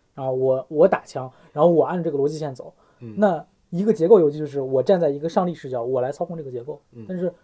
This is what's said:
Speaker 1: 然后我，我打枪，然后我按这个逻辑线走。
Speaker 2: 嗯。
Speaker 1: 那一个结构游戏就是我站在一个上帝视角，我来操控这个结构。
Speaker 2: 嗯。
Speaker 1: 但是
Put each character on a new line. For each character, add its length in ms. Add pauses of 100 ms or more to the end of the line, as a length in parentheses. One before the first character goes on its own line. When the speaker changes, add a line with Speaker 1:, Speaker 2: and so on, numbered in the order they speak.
(160)
Speaker 1:
然 100
后 60
我， 360
我 200
打 160
枪， 260 (220)
然 120
后 60
我 140
按 180
这 80
个 80
逻 100
辑 80
线 160
走。 220 (240)
Speaker 2:
嗯。 180
Speaker 1:
那 300 (240)
一 140
个 80
结 160
构 100
游 100
戏 100
就 60
是 160
我 220
站 180
在 80
一 120
个 80
上 180
帝 80
视 160
角， 140
我 160
来 100
操 140
控 120
这 60
个 80
结 140
构。 260
Speaker 2:
嗯。 180
Speaker 1:
但 80
是 160 (120)